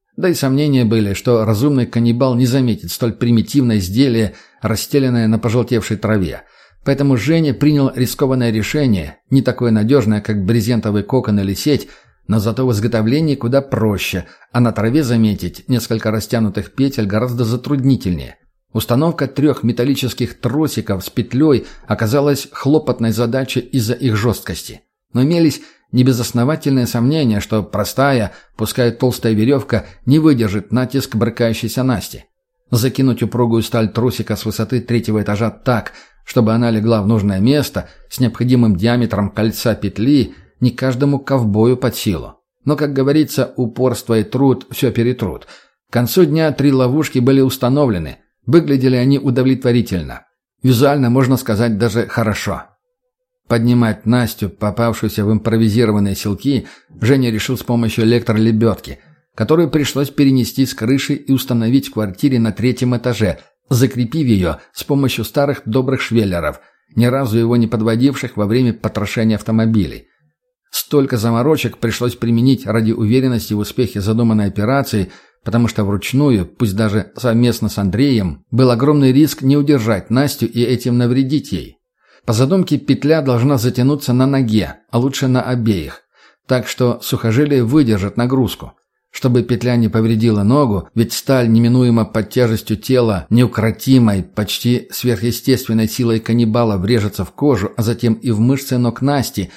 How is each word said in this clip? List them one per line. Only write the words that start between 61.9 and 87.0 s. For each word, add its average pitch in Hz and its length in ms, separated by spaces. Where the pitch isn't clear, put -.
квартире 113 440
на 113 140
третьем 123 420
этаже, 110 440
закрепив 127 560
ее 95 320
с - 100
помощью 139 400
старых 143 400
добрых 127 380
швеллеров, 90 580
ни 117 120
разу 120 320
его 117 180
не 117 100
подводивших 113 680
во 104 80
время 117 300
потрошения 107 640
автомобилей. 110 720
Столько 135 460
заморочек 117 600
пришлось 120 380
применить 117 500
ради 110 260
уверенности 117 640
в 104 60
успехе 104 420
задуманной 110 420
операции, 107 640
потому 113 260
что 107 160
вручную, 104 600
пусть 101 320
даже 107 400
совместно 117 540
с - 80
Андреем, 101 720
был 123 200
огромный 135 400
риск 139 300
не 135 160
удержать 117 540
Настю 127 380
и 120 120
этим 120 380
навредить 131 520
ей. 76 280
По 117 80
задумке 151 420
петля 147 460
должна 131 340
затянуться 123 560
на 131 140
ноге, 113 540
а 117 80
лучше 135 300
на 127 120
обеих, 107 640
так 127 220
что 120 320